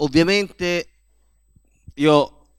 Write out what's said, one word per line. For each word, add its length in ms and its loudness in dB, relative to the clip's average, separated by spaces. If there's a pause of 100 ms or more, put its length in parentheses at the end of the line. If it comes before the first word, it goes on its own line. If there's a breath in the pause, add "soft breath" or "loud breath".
ovviamente 880 -2 (1040)
io 520 0 (120)